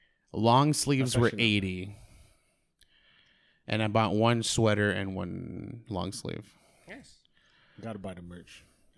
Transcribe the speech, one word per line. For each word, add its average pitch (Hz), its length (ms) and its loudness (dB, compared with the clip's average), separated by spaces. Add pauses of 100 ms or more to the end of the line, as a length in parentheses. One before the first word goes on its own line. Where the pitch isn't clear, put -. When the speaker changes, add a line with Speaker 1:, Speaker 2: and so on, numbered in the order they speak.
(340)
Speaker 1:
Long 123 400 4
sleeves 131 400 0
Speaker 2:
That's 120 80 4
Speaker 1:
were 120 60 6
Speaker 2:
actually 110 160 0
not 104 180 4
bad. 98 60 -2
Speaker 1:
eighty. 92 280 -8 (1700)
And 110 160 -2
I 107 40 0
bought 107 280 2
one 113 280 4
sweater 104 480 2
and 98 240 -4
one 90 720 -10
long 92 220 -4
sleeve. - 340 -10 (440)
Speaker 3:
Nice. 226 260 -20 (600)
Speaker 2:
You 104 80 -18
gotta 107 140 -10
buy 92 160 -10
the 87 60 -16
merch 87 440 -18 (320)